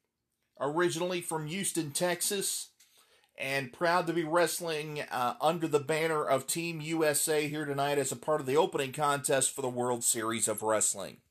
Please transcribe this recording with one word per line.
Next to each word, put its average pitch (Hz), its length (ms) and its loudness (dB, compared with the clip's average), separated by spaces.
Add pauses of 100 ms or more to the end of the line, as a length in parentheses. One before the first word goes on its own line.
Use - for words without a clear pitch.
(600)
Originally 170 600 0
from 156 260 -4
Houston, 160 420 -4
Texas. 175 800 -2 (680)
And 135 380 -4
proud 175 320 2
to 165 80 -2
be 165 100 0
wrestling, 156 800 0 (100)
uh, 123 300 0
under 160 260 2
the 147 120 4
banner 156 440 0
of 135 220 2
Team 170 360 -4
U 160 220 0
S 147 240 2
A 151 200 2
here 151 180 -4
tonight 143 320 0
as 135 140 0
a 131 40 -6
part 151 260 0
of 135 40 -6
the 131 120 2
opening 156 340 2
contest 139 640 2
for 139 80 -6
the 131 40 0
World 123 360 0
Series 113 440 0
of 107 140 -2
Wrestling. 104 560 0 (140)